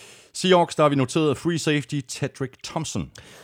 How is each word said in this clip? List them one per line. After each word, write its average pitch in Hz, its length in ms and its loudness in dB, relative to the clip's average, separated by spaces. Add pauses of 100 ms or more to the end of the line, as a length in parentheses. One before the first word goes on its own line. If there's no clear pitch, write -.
(340)
Seahawks, 180 420 4
der 156 80 4
har 147 60 6
vi 143 60 2
noteret 139 420 2
free 170 200 -2
safety 147 500 -2
Tedrick - 460 -6 (100)
Thompson. 107 460 -6 (340)